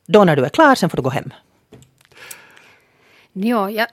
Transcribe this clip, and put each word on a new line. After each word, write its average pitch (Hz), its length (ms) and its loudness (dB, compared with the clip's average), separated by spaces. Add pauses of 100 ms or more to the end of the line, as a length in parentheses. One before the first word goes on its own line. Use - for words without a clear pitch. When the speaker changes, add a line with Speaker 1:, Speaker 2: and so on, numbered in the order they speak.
Speaker 1:
då 208 180 4
när 165 120 2
du 131 100 0
är - 40 -4
klar, 294 260 2
sen 175 140 -2
får - 80 -8
du 139 60 -4
gå 131 60 -4
hem? 139 220 -8 (2000)
Speaker 2:
Ja, 202 380 -4
jag, 226 220 -4